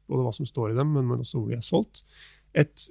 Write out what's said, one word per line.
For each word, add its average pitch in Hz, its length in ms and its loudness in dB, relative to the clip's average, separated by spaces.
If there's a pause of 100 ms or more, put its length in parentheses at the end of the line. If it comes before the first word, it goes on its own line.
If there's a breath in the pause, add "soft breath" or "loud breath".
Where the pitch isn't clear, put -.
både 127 160 2
hva 113 80 -2
som 135 160 -6
står 110 240 -2
i 120 60 0
dem, 151 160 2
men, 135 120 2
men 120 140 0
også 123 180 -6
hvor 113 140 -2
de 117 60 -4
er 113 40 -6
solgt. - 400 -2 (540 loud breath)
Et, 151 160 4 (180)